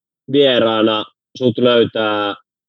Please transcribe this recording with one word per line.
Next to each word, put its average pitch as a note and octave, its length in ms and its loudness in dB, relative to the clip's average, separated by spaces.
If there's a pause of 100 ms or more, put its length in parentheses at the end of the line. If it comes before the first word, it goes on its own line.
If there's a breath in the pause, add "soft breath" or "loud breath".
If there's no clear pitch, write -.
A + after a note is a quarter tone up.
(320)
vieraana. A2+ 760 2 (320)
Sut B2 200 -2
löytää A2 800 0 (340)